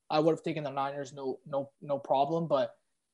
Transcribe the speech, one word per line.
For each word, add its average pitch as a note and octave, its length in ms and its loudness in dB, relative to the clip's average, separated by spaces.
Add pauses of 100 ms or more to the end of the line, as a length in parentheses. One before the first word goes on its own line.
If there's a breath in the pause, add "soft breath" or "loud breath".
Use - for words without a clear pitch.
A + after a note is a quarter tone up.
I D#3 100 2
would D#3+ 140 6
have D#3 100 -2
taken D#3 220 -4
the C3+ 60 -4
Niners, C#3 420 -4
no, C#3 340 -6
no, C#3 240 -4 (120)
no C#3+ 160 -2
problem. D#3 480 2
But C3+ 280 2 (400)